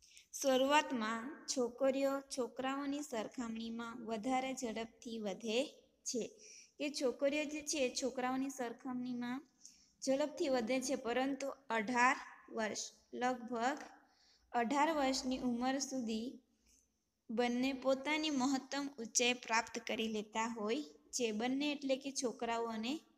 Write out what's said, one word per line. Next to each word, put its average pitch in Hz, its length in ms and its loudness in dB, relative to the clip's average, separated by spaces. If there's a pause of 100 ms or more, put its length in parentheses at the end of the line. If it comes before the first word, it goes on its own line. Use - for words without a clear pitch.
(340)
શરૂઆતમાં 262 1080 2
છોકરીઓ 269 760 2
છોકરાઓની 269 840 -4
સરખામણીમાં 226 1040 -6
વધારે 254 460 0
ઝડપથી 226 680 -6
વધે 214 400 -2 (480)
છે, 226 160 -2 (560)
કે 285 120 -2
છોકરીઓ 277 540 0
જે 302 180 -6
છે 269 320 0
છોકરાઓની 262 560 -2
સરખામણીમાં 247 880 -4 (640)
ઝડપથી 294 460 2
વધે 254 320 2
છે, 262 140 0
પરંતુ 262 540 0 (220)
અઢાર 240 460 6 (360)
વર્ષ, 220 400 -4 (200)
લગભગ 247 680 0 (760)
અઢાર 277 400 4
વર્ષની 262 460 2
ઉંમર 254 400 0
સુધી 240 600 -4 (920)
બંને 240 420 4
પોતાની 269 580 2
મહત્તમ 277 580 2 (100)
ઊંચાઈ 240 340 2
પ્રાપ્ત 233 460 0
કરી 226 300 -2
લેતા 220 380 -2
હોય 233 360 -2 (280)
છે. 226 220 0
બંને 262 400 0
એટલે 269 240 0
કે 269 160 -6
છોકરાઓ 233 520 -2
અને 226 360 -4 (180)